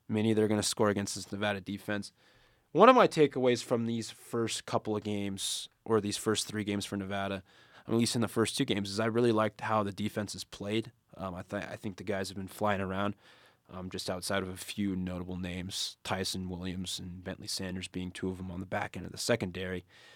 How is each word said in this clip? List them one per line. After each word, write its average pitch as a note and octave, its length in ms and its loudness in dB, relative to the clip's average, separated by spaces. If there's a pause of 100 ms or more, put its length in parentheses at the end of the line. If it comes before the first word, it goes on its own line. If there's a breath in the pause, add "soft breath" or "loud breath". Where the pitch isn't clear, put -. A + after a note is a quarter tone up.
many A2 260 4
they're G#2+ 140 4
gonna G#2+ 160 4
score - 260 4
against G2+ 260 0
this G2 160 -10
Nevada G2+ 300 -2
defense. G2+ 500 -4 (640 soft breath)
One G3+ 160 10
of C4 60 10
my G3+ 120 8
takeaways B2+ 560 6
from A#2 220 0
these A#2 240 -2
first - 560 -2
couple G#2+ 320 0
of G2+ 60 -4
games, G2+ 680 -4 (160)
or A2+ 160 4
these G2+ 160 -2
first - 300 0
three G#2 160 -4
games G2+ 220 0
for G#2 120 -4
Nevada, G2 460 -4 (440 loud breath)
at G#2+ 60 0
least A#2 220 4
in A#2 60 2
the G#2 60 2
first - 300 2
two C#3 80 2
games, G2+ 240 0
is G2 100 -4
I A2+ 60 2
really A#2 260 4
liked G#2+ 300 2
how G#2+ 220 2
the G2+ 100 -2
defense G#2 420 -4
is F#2+ 80 -10
played. A2 480 -4 (240)
Um, F#2 200 -6
I F#2+ 80 -10
th-, G2+ 280 -6
I G#2 40 -10
think G2+ 220 -8
the F#2+ 60 -12
guys G2 260 -2
have F#2+ 80 -10
been F#2+ 100 -6
flying G#2 340 0
around, G2 340 0 (560 soft breath)
um, F#2 180 -8
just F2+ 200 -8
outside F#2+ 320 -2
of F#2 80 -4
a F#2 80 -8
few G2 380 -2
notable F2+ 420 -4
names, F2+ 680 -6
Tyson F#2 460 -4
Williams F2+ 500 -6
and F2+ 240 -12
Bentley F2+ 240 -10
Sanders F#2 400 -6
being F2+ 240 -6
two F#2 180 -4
of F#2 80 -6
them F#2 120 -8
on F2+ 100 -8
the F#2+ 60 -6
back G2+ 320 -4
end F2 80 -8
of F2 60 -10
the - 80 -16
secondary. F#2 680 -2 (300 loud breath)